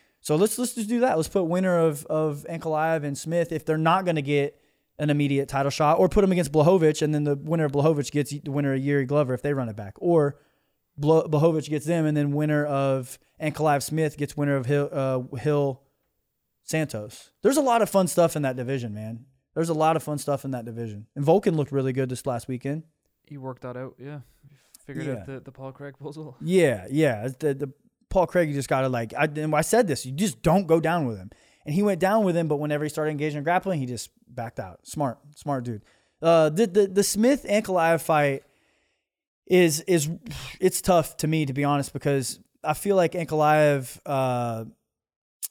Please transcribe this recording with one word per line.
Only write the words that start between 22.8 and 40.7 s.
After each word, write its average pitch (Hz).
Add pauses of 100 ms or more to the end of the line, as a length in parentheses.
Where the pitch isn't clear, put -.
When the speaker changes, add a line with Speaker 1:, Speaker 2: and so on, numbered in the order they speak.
Speaker 2:
He 147
worked 131
that 123
out, 127
yeah. 143 (680)
Figured 131
Speaker 1:
Yeah. 135
Speaker 2:
out 101
the, 135
the 135
Paul 135
Craig 143
puzzle. 147
Speaker 1:
Yeah, 151
yeah. 131 (120)
The, 147
the 135 (360)
Paul 180
Craig, 175
you 143
just 139
gotta, 135
like, 117
I, 143
and 156
I 151
said 233
this, 139
you 131
just 160
don't 175
go 165
down 160
with 110
him. 95 (340)
And 151
he 202
went 196
down 208
with 175
him, 165
but 147
whenever 147
he 151
started 156
engaging 147
in 139
grappling, 175
he 131
just 123 (180)
backed 120
out. 92
Smart, 139 (160)
smart 135
dude. 113 (380)
Uh, 160
the, 185
the, 196
the 190
Smith 240
Ankalaev 180
fight 147 (1040)
is, 175
is, 160 (500)
it's 185